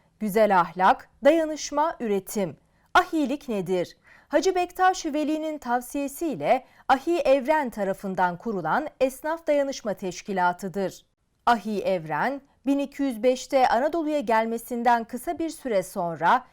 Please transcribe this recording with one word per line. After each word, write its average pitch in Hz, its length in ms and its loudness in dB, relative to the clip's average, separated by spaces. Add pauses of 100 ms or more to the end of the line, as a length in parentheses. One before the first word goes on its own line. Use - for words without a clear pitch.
(200)
Güzel 208 400 4
ahlak, 180 500 2 (140)
dayanışma, 311 760 2
üretim. 196 580 -2 (360)
Ahilik 302 560 0
nedir? 185 480 -2 (300)
Hacı 330 280 2
Bektaş-ı 359 580 0
Veli'nin 302 440 -2
tavsiyesiyle 254 1080 -2 (240)
Ahi 330 280 0
Evren 277 520 2
tarafından 190 680 -2
kurulan 202 500 -4 (120)
esnaf 302 480 -2
dayanışma 277 460 0
teşkilatıdır. 180 1120 -4 (400)
Ahi 214 360 0
Evren, 185 600 -2 (240)
bin 277 140 2
iki 277 240 -6
yüz 233 200 -4
beşte 254 440 2
Anadolu'ya 302 520 0
gelmesinden 233 840 0
kısa 247 360 -8
bir 330 100 -4
süre 226 340 -2
sonra 175 680 0